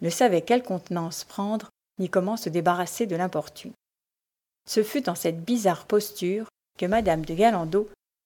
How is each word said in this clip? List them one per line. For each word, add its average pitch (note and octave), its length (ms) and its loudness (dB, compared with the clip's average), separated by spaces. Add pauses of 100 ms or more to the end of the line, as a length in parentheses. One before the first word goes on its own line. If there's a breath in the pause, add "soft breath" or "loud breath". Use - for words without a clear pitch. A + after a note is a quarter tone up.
ne E3 80 -2
savait F3+ 320 4
quelle A#3+ 220 2
contenance F3 600 -6
prendre G#3+ 460 -6 (300)
ni F#3 100 -2
comment G3 280 0
se G3+ 120 -6
débarrasser F3 560 0
de F#3 100 -2
l'importune. - 580 -6 (920)
Ce G#3+ 160 2
fut B3+ 260 -2
en F3 60 -4
cette E3 280 -4
bizarre G3+ 420 0
posture G#3 600 -2 (300)
que - 80 -2
madame F3+ 400 2
de E3 80 -6
Galandot F#3+ 560 2 (360)